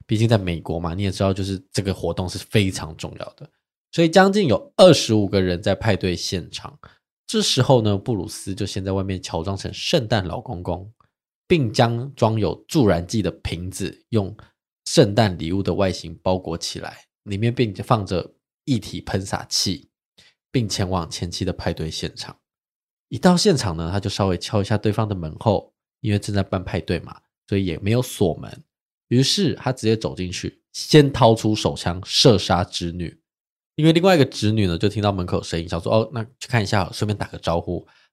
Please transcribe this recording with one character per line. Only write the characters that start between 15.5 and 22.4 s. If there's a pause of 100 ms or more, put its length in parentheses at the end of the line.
物
的
外
形
包
裹
起
来， (180)
里
面
并
放
着 (320)
一
体
喷
洒
器， (640)
并
前
往
前
妻
的
派
对
现
场。 (720)